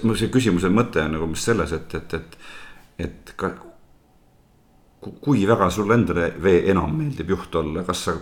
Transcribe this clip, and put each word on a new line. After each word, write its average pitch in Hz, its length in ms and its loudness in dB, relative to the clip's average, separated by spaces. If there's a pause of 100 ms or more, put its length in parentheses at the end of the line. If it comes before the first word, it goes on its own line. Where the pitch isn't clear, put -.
(160)
see 107 140 0
küsimuse 95 400 2
mõte 107 340 2
on 78 80 -2
nagu 80 120 -2
umbes 80 200 -4
selles, 92 280 0
et, 80 240 -6
et, - 180 -8
et, - 240 -8 (640)
et - 360 -10
ka, 92 140 -4 (1500)
ku-, 101 180 -12
kui 120 260 2
väga 98 240 4
sulle 101 240 0
endale 85 380 2 (100)
veel 90 280 6
enam 87 260 2
meeldib 143 320 -4
juht 92 260 -4
olla, 80 280 -2
kas 90 200 -4
sa - 180 -2